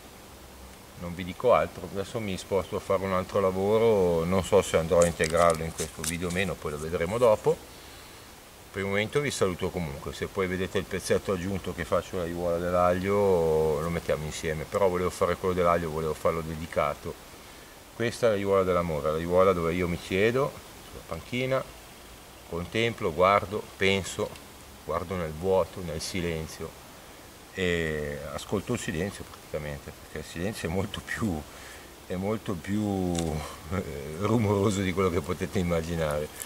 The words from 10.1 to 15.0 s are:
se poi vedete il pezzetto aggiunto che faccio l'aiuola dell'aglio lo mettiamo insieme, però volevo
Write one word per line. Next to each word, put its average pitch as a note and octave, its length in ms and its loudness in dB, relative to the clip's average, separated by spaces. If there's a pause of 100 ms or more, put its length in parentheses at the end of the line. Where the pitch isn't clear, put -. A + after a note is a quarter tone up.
se F2 140 -6
poi F#2+ 200 -2
vedete F#2 300 -2
il F2+ 80 -2
pezzetto G2 480 0
aggiunto F2+ 420 -4
che E2+ 80 -4
faccio F2+ 340 -2
l'aiuola E2+ 400 -2
dell'aglio F2 1200 4
lo E2 80 -2
mettiamo D#2 340 -2
insieme, D#2 400 -4
però G2 240 2
volevo F2+ 220 2